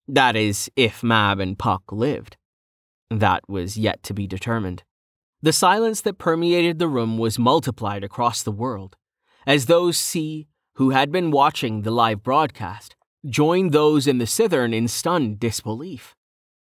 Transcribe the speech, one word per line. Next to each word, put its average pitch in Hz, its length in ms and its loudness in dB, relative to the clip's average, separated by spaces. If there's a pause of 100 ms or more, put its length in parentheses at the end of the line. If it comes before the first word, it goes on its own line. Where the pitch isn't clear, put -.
That 131 260 2
is, 107 400 0
if 120 280 0
Mab 104 360 2
and 95 200 -4
Puck 95 340 -2
lived. 110 460 -6 (720)
That 104 380 0
was 98 280 -6
yet 107 280 -4
to 98 100 -10
be 101 120 -6
determined. 95 580 -6 (580)
The 156 100 2
silence 214 500 2
that 196 160 -4
permeated 170 600 0
the 170 100 0
room 113 300 -2
was 113 200 -2
multiplied 117 640 0
across 120 380 -2
the 110 100 -4
world, 104 440 -8 (500)
as 139 200 2
those 170 320 4
see 156 480 -6 (280)
who 131 160 2
had 135 200 2
been 170 220 0
watching 131 500 0
the 107 80 -2
live 113 320 0
broadcast 127 720 -2 (320)
joined 156 460 2
those 151 340 4
in 135 120 2
the 117 80 0
Cithern 143 460 0
in 113 140 0
stunned 117 540 -2
disbelief. 117 760 -8 (480)